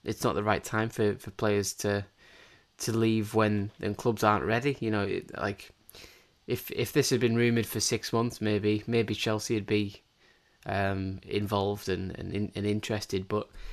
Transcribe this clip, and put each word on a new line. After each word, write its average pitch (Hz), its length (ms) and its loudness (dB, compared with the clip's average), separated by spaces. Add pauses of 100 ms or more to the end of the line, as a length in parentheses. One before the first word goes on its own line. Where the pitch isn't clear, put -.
it's - 180 -4
not 95 140 2
the 104 80 0
right 104 180 2
time 110 260 -2
for, 104 280 0
for - 160 -14
players 101 420 0
to, 101 300 -2 (760)
to - 140 -2
leave 110 420 2
when, 104 440 4
when 101 160 -2
clubs 113 300 0
aren't 104 200 4
ready. 120 360 0
You 113 100 -2
know, 104 120 0
it, 90 340 -4
like, - 340 -6 (760)
if, - 240 -6
if - 220 -4
this 143 180 4
had 123 100 2
been 117 160 4
rumoured 117 300 4
for 110 140 -4
six - 320 -2
months, 117 280 0
maybe, 104 460 2
maybe 113 280 2
Chelsea 110 400 -2
would 104 120 -2
be, 104 360 0 (640)
um, 95 560 -2
involved 101 680 0
and, 92 300 -2
and, 101 360 -4
and 104 120 -2
interested, 104 640 -2
but 104 200 -2 (240)